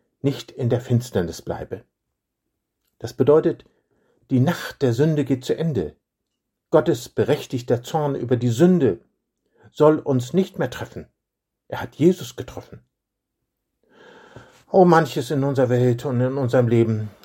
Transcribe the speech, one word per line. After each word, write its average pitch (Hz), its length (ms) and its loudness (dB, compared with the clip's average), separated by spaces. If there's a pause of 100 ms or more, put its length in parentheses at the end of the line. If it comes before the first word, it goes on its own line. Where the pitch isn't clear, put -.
(220)
nicht 135 300 -4
in 123 180 -4
der 117 100 0
Finsternis 107 600 -4
bleibe." - 420 -10 (1120)
Das - 140 -10
bedeutet, 151 540 2 (640)
die 131 100 2
Nacht - 420 -4
der 123 120 0
Sünde 147 320 0
geht 127 180 -4
zu 151 100 -2
Ende. 135 440 -4 (760)
Gottes 156 380 0
berechtigter - 720 -2
Zorn 147 320 -4
über 123 220 -2
die 117 100 -2
Sünde 143 540 2 (680)
soll 151 300 4
uns 127 320 -4
nicht 185 260 -2
mehr 135 120 -4
treffen. - 380 -12 (600)
Er - 120 -10
hat - 140 -12
Jesus 156 420 0
getroffen. - 440 -14 (1900)
Oh, 185 140 6
manches 160 460 2
in 139 120 -2
unserer 135 240 0
Welt 123 380 0
und 123 160 -2
in 131 160 -2
unserem 127 320 2
Leben 110 400 2 (160)